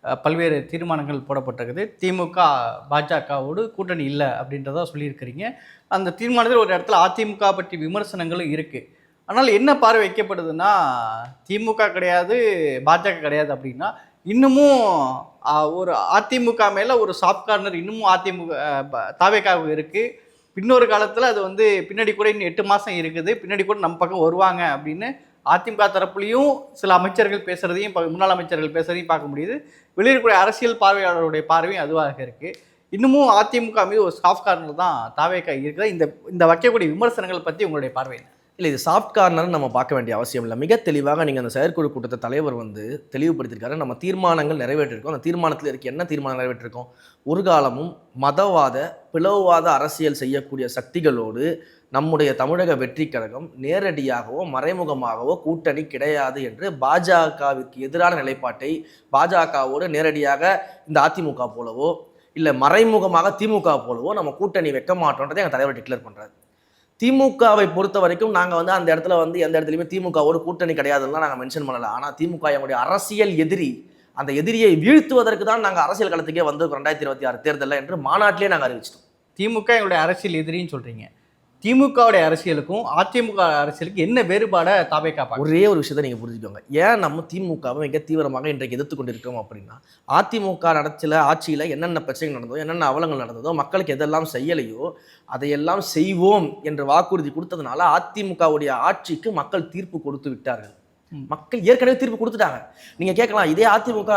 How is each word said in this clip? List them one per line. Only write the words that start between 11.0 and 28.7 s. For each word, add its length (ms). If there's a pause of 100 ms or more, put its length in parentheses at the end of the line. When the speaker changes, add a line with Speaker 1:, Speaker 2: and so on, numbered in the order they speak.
Speaker 1:
திமுக 460
கிடையாது, 420 (520)
பாஜக 340
கிடையாது 320
அப்படின்னா, 360 (380)
இன்னமும், 560 (640)
ஆ, 60 (200)
ஒரு 200 (200)
அதிமுக 600
மேல 260
ஒரு 220
சாஃப்ட் 280
கார்னர் 320
இன்னமும் 320
அதிமுக, 460
ஆ, 100 (140)
ப-, 260 (100)
தாவேக்காவுக்கு 580
இருக்கு. 260 (540)
இன்னொரு 300
காலத்துல 460
அது 100
வந்து 220 (240)
பின்னாடி 260
கூட 140
இன்னும் 220
எட்டு 140
மாசம் 360
இருக்குது, 400
பின்னாடி 240
கூட 140
நம்ம 240
பக்கம் 240
வருவாங்க 360 (120)
அப்படின்னு 340 (380)
அதிமுக 440
தரப்புலையும் 640 (200)
சில 220
அமைச்சர்கள் 540
பேசுறதையும் 480
ப-, 140
முன்னாள் 260
அமைச்சர்கள் 400